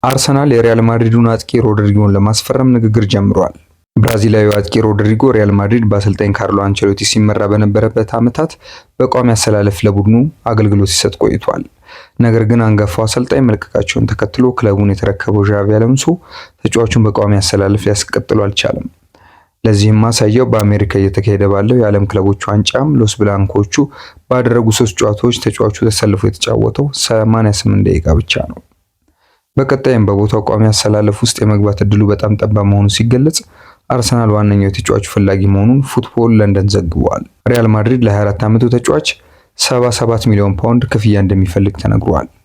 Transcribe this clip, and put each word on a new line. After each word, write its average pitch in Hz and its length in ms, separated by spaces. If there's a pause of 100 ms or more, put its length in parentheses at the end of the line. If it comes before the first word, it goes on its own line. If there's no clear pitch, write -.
አርሰናል 139 480
የሪያል 117 300
ማድሪዱን 117 460
አጥቂ 113 320
ሮድሪጎን 104 520
ለማስፈረም 107 580
ንግግር 113 380
ጀምሯል። 101 480 (400)
ብራዚላዊው 107 560
አጥቂ 104 300
ሮድሪጎ 107 500
ሪያል 107 200
ማድሪድ 101 340
በአሰልጣኝ 101 460
ካርሎ 98 280
አንቸሎቲ 101 460
ሲመራ 104 420
በነበረበት 107 640
ዓመታት 120 380 (440)
በቋሚ 123 340
አሰላለፍ 104 520
ለቡድኑ 101 340 (300)
አገልግሎት 104 440
ሲሰጥ 98 280
ቆይቷል። - 460 (560)
ነገር 113 260
ግን 117 160
አንጋፋው 107 420
አሰልጣኝ 123 380
መልቀቃቸውን - 680
ተከትሎ 120 460
ክለቡን 101 380
የተረከበው 98 540
ዣቪ 104 280
አሎንሶ 117 320 (520)
ተጫዋቹን 113 460
በቋሚ 104 320
አሰላለፍ 98 480
ሊያስቀጥሉ 107 580
አልቻለም። - 460 (760)
ለዚህም 107 360
ማሳያው 113 480
በአሜሪካ 104 480
እየተካሄደ 98 520
ባለው 101 300
የዓለም 101 300
ክለቦች 98 360
ዋንጫም 127 520
ሎስ 110 200
ብላንኮቹ 101 600 (500)
ባደረጉ 120 460
ሶስት 113 240
ጨዋታዎች 117 460
ተጫዋቹ 107 420
ተሰልፎ 104 400
የተጫወተው 110 640 (100)
ሰማንያ 110 560
ስምንት 101 320
ደቂቃ 92 300
ብቻ - 320
ነው። - 120 (1000)
በቀጣይም 131 480
በቦታው 104 380
ቋሚ 110 220
አሰላለፍ 107 540
ውስጥ - 180
የመግባት 104 420
እድሉ 104 260
በጣም 104 300
ጠባብ 104 300
መሆኑ 101 240
ሲገለጽ፣ 123 480 (520)
አርሰናል 117 420
ዋነኛው 104 360
የተጫዋቹ 101 400
ፈላጊ 98 400
መሆኑን 104 360
ፉትቦል 120 500
ለንደን 101 360
ዘግቧል። 92 540 (220)
ሪያል 120 220
ማድሪድ 110 360
ለሃያ 104 180
አራት 101 200
ዓመቱ 110 280
ተጫዋች 123 380 (520)
ሰባ 123 320
ሰባት 113 340
ሚሊዮን 104 300
ፓውንድ 120 300
ክፍያ 104 320
እንደሚፈልግ 98 600
ተነግሯል። 101 500 (160)